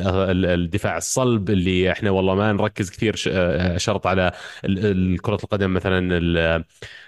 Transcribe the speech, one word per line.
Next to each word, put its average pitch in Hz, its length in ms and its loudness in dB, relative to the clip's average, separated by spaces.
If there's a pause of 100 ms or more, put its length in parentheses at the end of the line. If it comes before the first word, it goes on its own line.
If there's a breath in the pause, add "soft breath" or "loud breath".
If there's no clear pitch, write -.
ال-، 92 380 2
الدفاع 87 520 0
الصلب 117 520 0
اللي 92 420 2
إحنا 104 200 -2
والله 95 240 2
ما 104 160 2
نركز 104 380 -2
كثير 107 260 -2
ش-، - 160 -4
آه، 87 460 0
شرط 98 300 -2
على 92 240 2 (340 loud breath)
ال-، 95 200 0
ال-، 92 360 2
كرة 104 220 -2
القدم 98 300 -2
مثلًا 90 440 0
ال-، 82 460 2 (440 loud breath)